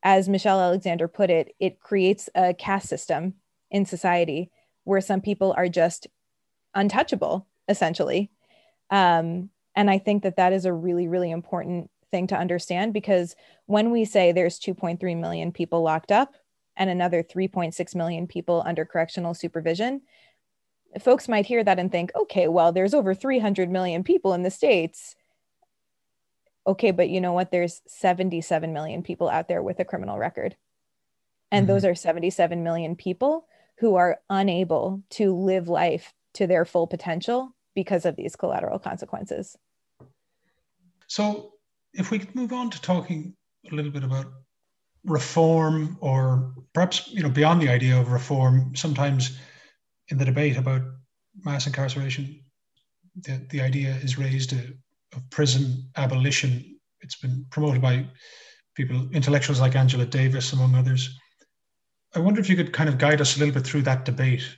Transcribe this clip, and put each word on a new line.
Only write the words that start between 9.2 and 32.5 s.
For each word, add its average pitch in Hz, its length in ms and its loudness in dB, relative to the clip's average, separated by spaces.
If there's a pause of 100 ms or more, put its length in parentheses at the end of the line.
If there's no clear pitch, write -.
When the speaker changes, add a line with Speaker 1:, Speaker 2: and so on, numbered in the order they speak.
Speaker 1:
and 202 140 4
I 180 80 4
think 208 260 0
that 185 140 -2
that 185 160 4
is 190 120 0
a 185 80 0
really, 175 340 -2
really 175 240 -2
important 175 580 -6 (220)
thing 185 160 -2
to 196 100 -2
understand, 180 560 -2
because 190 420 0 (320)
when 214 240 2
we 233 120 2
say 185 280 4
there's 175 260 0
two - 160 -6
point 170 260 -6
three 180 160 -4
million 165 360 -4
people 170 320 -2
locked 160 280 0
up 247 220 2 (420)
and 190 140 0
another 175 320 2
three 185 260 -2
point 170 280 -4
six - 180 -6
million 170 320 -2
people 170 400 -2
under 160 180 -4
correctional 170 500 -4
supervision, 170 680 -4 (1000)
folks - 280 4
might 214 180 0
hear 233 180 0
that 196 140 4
and 180 140 -2
think, 180 240 -2
"Okay, 190 320 2
well, 170 240 4
there's 185 240 2
over 190 180 2
three 262 260 0
hundred 196 300 0
million 180 340 -2
people 262 300 2
in 175 80 -2
the 185 100 0
States." - 640 0 (1500)
Okay, 196 260 2
but 180 180 2
you 185 120 -2
know 180 120 -2
what? 180 180 -2
There's 175 360 -2
seventy-seven 175 840 -2
million 156 300 -8
people 175 260 -4
out 165 180 -2
there 175 140 -4
with 185 180 -6
a 180 60 -2
criminal 185 320 -8
record. - 380 -6 (960)
And 202 160 2
those 196 160 4
Speaker 2:
Mm-hmm. 190 80 4
Speaker 1:
are 175 40 0
seventy-seven 170 680 -2